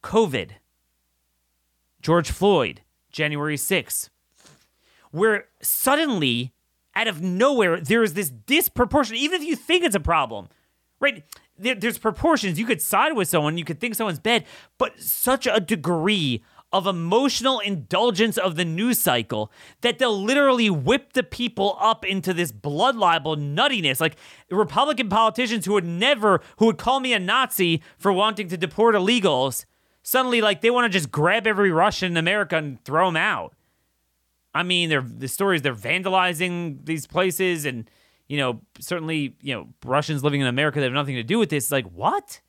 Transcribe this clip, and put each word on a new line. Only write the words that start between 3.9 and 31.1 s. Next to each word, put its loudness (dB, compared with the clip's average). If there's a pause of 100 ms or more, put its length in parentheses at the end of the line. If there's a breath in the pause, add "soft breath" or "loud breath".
where 0 (160)
suddenly, 0 (420)
out -2
of -6
nowhere, 2
there 2
is 0
this -4
disproportion, 0
even -2
if -8
you 0
think 0
it's 0
a 2
problem, -2 (520)
right? -2 (340 loud breath)
There, -2
there's -4
proportions. 0
You -2
could -2
side 2
with 0
someone, 0
you -6
could -8
think -4
someone's -4
bad, 0 (340 loud breath)
but -4
such -2
a 2
degree 0 (300 soft breath)
of 0
emotional 0
indulgence 0
of 0
the -2
news -2
cycle -2 (300 loud breath)
that -2
they'll 0
literally 4
whip 0
the 0
people -4
up 0
into -4
this -2
blood 0
libel 2
nuttiness. 0
Like, 0 (340 loud breath)
Republican 0
politicians 0
who 0
would 2
never, 2 (160 loud breath)
who 6
would 2
call 0
me 0
a 2
Nazi 0 (160 loud breath)
for 0
wanting 0
to -8
deport 2
illegals, 2 (360)
suddenly, 0
like, 0
they 4
wanna 2
just -2